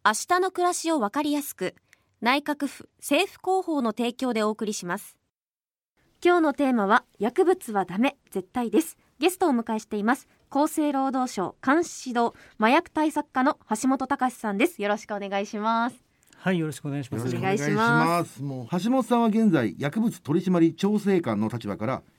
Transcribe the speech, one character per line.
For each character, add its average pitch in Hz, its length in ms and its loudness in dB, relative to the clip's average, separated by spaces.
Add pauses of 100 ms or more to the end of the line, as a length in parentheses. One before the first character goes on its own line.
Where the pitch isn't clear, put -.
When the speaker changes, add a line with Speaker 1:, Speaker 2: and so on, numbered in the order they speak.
Speaker 1:
明 208 60 6 (160)
日 359 120 2
の 370 120 0
暮 359 120 -2
ら 349 100 2
し 330 180 -4
を 311 80 2
わ 208 100 0
か 294 140 -2
り 294 80 -2
や 294 100 0
す - 140 -12
く、 180 180 -6 (480)
内 262 200 2
閣 294 260 -4
府 - 220 -16 (100)
政 339 300 0
府 - 140 -20
広 370 220 0
報 294 160 -2
の 233 100 0
提 240 220 -2
供 247 200 -2
で 214 100 0
お 214 60 2
送 214 180 -4
り 208 60 -2
し - 120 -10
ま 180 140 -4
す。 - 180 -20 (1040)
今 349 120 6
日 339 60 4
の 294 120 2
テ 277 160 0
ー 254 40 2
マ 214 120 2
は、 214 200 4 (120)
薬 240 260 0
物 359 280 0
は 196 140 0
ダ 175 120 -8
メ、 277 200 0 (120)
絶 185 180 -6
対 240 220 -4
で 208 120 4
す。 - 140 -12 (220)
ゲ 339 140 2
ス 370 80 -12
ト 359 80 2
を - 20 2
お 262 40 2
迎 233 240 -2
え - 20 -6
し - 80 -12
て 214 100 -6
い 202 60 -4
ま 233 120 2
す。 - 120 -10 (240)
厚 294 160 2
生 294 240 -2
労 269 200 0
働 254 200 -2
省 180 240 -4 (100)
監 311 180 4
視 - 280 -10
指 233 80 0
導 233 140 0 (260)
麻 220 100 4
薬 330 220 2
対 311 200 0
策 294 200 -6
課 254 120 0
の 294 160 0 (220)
橋 262 60 0
本 262 180 0
隆 254 300 -2
さ 214 160 -6
ん 202 60 -4
で 269 100 2
す。 - 140 -12
よ 202 80 0
ろ 208 80 0
し - 100 -18
く 208 80 -8
お 202 40 -6
願 196 220 -4
い 208 60 -6
し 214 100 -8
ま 226 320 0
す。 - 200 -14 (320)
Speaker 2:
は 175 120 0
い、 175 60 0
よ 156 80 -2
ろ 151 40 -6
し - 80 -14
く - 80 -10
お 139 40 -4
願 143 100 -4
い - 20 -10
し - 80 -12
ま 123 80 -4
す。 120 60 -4
Speaker 3:
よ - 0 -
ろ - 60 -2
し 175 40 -4
く 175 60 -4
お - 20 -2
願 190 120 0
い - 20 -2
し - 40 -6
ま - 60 -2
す。 - 40 0
Speaker 1:
お 208 40 2
願 - 0 -
い - 0 -
し 233 320 4
ま 170 180 0
す。 - 180 -12
Speaker 3:
も 131 200 -8
う 175 180 -4
橋 220 80 0
本 262 140 2
さ 240 140 0
ん 233 60 2
は 233 40 4
現 214 240 4
在、 123 260 2
薬 147 220 -4
物 220 220 -2
取 165 180 0
締 175 340 4
調 208 240 0
整 196 220 2
官 110 220 -2
の 110 80 0
立 117 180 -6
場 98 80 -4
か 107 100 -6
ら、 123 160 -4 (180)